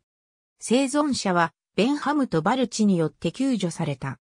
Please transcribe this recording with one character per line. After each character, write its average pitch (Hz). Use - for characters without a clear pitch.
生 262
存 285
者 196
は、 170
ベ 208
ン 294
ハ 285
ム 285
と 160
バ 202
ル 262
チ -
に 190
よ 160
っ -
て -
救 262
助 180
さ 170
れ 147
た。 135